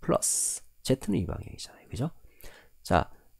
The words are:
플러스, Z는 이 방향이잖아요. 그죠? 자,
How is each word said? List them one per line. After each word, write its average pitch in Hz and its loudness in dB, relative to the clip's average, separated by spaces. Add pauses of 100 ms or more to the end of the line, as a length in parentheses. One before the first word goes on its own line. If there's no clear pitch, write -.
플러스, - 2 (200)
Z는 - 2
이 87 0
방향이잖아요. - -10
그죠? 135 -2 (720)
자, - 2 (300)